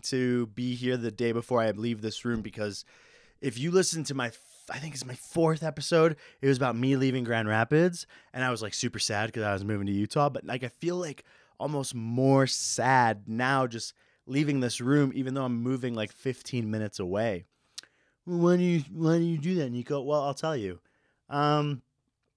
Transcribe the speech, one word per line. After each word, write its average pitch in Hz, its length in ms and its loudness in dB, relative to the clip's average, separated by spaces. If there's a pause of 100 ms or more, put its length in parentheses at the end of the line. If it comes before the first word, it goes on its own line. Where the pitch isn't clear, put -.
to 123 420 0
be 123 280 -6
here 123 220 -2
the 117 140 -4
day 117 220 0
before 117 280 0
I 110 120 2
leave 110 280 -4
this 107 240 -6
room, 117 160 -2
because 104 440 -6 (560)
if 120 180 -4
you 151 120 -2
listen 175 340 2
to 143 100 -6
my, 123 140 -2
f-, - 120 -16 (300)
I - 80 -10
think 147 160 -12
it's 127 100 -10
my 123 120 -12
fourth 160 460 0
episode, 160 540 2 (240)
it 139 80 2
was 139 80 6
about 123 200 0
me 131 200 2
leaving 131 280 2
Grand 113 240 0
Rapids, 151 580 2 (260)
and 127 100 -6
I 127 80 0
was, 113 120 -4
like, 104 100 -6
super 117 260 -4
sad 110 340 -2
'cause 113 100 -4
I 104 100 0
was 98 120 -2
moving 101 240 -2
to 101 40 0
Utah, 123 380 2
but, 127 140 -8
like, 123 200 -6
I 120 40 -6
feel, 170 280 -4
like, 165 280 -8 (340)
almost 139 360 -4
more 127 520 4
sad 117 800 2
now 127 380 0
just 113 260 -8 (340)
leaving 143 340 0
this 120 200 -2
room, 135 340 4
even 131 200 -4
though 135 100 -2
I'm 120 180 -2
moving, 123 320 -2
like, 107 180 -4
fifteen 120 580 -4
minutes 107 280 -4
away. 95 460 -2 (800)
"Why 175 320 4
do 180 60 2
you, 175 180 4 (100)
why 160 280 2
do 170 60 2
you 170 140 0
do 175 180 -2
that, 139 140 -2
Nico?" 123 300 -4
Well, 143 220 0
I'll 139 120 -2
tell 160 220 -4
you. 95 240 -6 (480)
Um, 147 540 2 (540)